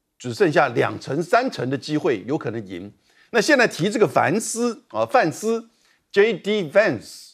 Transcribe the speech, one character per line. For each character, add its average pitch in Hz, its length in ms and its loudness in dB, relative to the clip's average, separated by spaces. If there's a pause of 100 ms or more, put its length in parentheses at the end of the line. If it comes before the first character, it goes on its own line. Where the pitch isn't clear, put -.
(180)
只 123 160 -8
剩 165 180 2
下 147 180 4
两 117 300 -2
成、 143 220 -6
三 240 300 0
成 127 180 -6
的 139 80 -4
机 151 200 -4
会 143 280 -2
有 139 120 -4
可 127 140 -6
能 107 160 -10
赢。 95 240 -14 (400)
那 - 100 2
现 302 160 4
在 233 100 4
提 175 220 -2
这 220 100 -4
个 190 80 6
凡 127 320 2
斯 233 480 -4
啊， 110 180 -2
范 202 240 2
斯 226 380 -4 (460)
，J 208 220 4
D 202 360 -4
Vance， 175 640 0